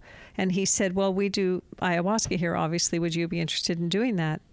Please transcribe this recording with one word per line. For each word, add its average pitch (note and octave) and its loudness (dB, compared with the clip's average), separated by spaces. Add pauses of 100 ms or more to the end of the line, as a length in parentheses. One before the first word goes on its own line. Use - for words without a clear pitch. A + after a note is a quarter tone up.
(360)
And F#3+ 0
he F#3 2
said, F#3 0
"Well, G3 2
we G3+ 2
do F#3 0 (180)
ayahuasca F3+ 0
here, E3 0
obviously. E3 0
Would E3 0
you E3 0
be E3+ -2
interested E3+ -2
in E3+ -2
doing G#3+ 0
that?" D#3+ 0 (120)